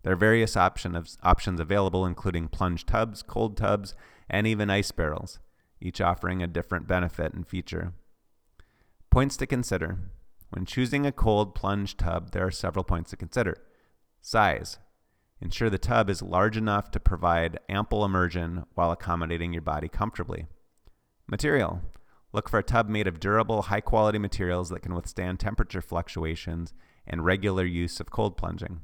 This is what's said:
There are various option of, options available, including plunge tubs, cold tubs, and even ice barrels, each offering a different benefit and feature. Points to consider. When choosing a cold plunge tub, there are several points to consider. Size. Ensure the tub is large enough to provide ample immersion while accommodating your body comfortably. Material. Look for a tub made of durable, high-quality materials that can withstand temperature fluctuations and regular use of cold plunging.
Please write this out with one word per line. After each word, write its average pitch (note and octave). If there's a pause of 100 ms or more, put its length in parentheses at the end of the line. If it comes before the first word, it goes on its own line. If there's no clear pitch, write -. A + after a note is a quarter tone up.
There F2+
are -
various A2
option F#2
of, E2+ (120)
options F2+
available, F#2
including F2
plunge F2+
tubs, A2+
cold G#2+
tubs, G2+ (340)
and G#2
even G#2
ice G2+
barrels, D#2+ (420)
each F2
offering F2+
a F2
different F2
benefit F2
and E2+
feature. F2 (1160)
Points C3+
to C3
consider. F#2 (500)
When F#2
choosing B2+
a C#3+
cold G#2
plunge G2+
tub, E2+
there F2+
are F#2
several F#2
points E2+
to -
consider. F2+ (640)
Size. G2 (640)
Ensure A2
the F#2+
tub A2
is F2+
large G2
enough G#2
to G#2
provide E2+
ample G#2
immersion F2 (100)
while E2+
accommodating E2+
your E2
body D#2
comfortably. E2 (800)
Material. G#2 (520)
Look -
for A2+
a G2+
tub A#2
made G#2+
of E2
durable, G#2+
high-quality G#2+
materials F2+
that E2+
can F2+
withstand F2+
temperature G2+
fluctuations E2+ (320)
and E2
regular F#2+
use F2
of E2+
cold G#2
plunging. F2